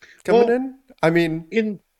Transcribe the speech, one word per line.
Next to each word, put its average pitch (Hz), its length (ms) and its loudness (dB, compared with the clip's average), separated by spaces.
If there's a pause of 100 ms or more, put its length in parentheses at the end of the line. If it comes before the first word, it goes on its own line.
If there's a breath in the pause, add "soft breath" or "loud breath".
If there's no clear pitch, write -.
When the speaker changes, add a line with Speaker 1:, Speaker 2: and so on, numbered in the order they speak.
(240 loud breath)
Speaker 1:
coming 233 220 4
Speaker 2:
Well, 233 40 -2
Speaker 1:
in? 254 280 -4 (240)
I 165 80 2
mean, 165 400 -2
Speaker 2:
in, 214 300 -4 (200)